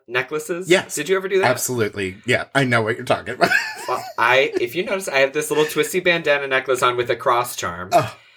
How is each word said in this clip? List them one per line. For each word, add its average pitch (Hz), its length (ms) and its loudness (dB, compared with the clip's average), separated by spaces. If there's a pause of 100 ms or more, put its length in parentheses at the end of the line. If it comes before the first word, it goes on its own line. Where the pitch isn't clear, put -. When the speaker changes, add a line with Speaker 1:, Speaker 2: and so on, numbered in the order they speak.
Speaker 1:
necklaces. 170 640 -6
Speaker 2:
Yes. 185 260 2
Speaker 1:
Did 147 140 -4
you 190 80 2
ever 190 100 -4
do 190 120 0
that? 123 100 4
Speaker 2:
Absolutely. 104 760 -2
Yeah, 117 280 0
I 139 100 4
know 120 200 2
what 107 120 0
you're 123 100 -10
talking 98 300 0
about. - 200 2
<laughs> 855 40 4 (260)
Speaker 1:
Well, - 160 -4 (160)
I, 131 440 4
if 120 140 -4
you 185 100 -2
notice, 190 240 -4
I 135 80 0
have 135 160 2
this 147 180 -2
little 151 140 2
twisty 151 340 0
bandana 156 480 2
necklace 131 340 0
on 123 140 2
with 117 140 -2
a 117 80 2
cross 120 400 0
charm. 90 340 -6
Speaker 2:
Oh. - 260 2 (200)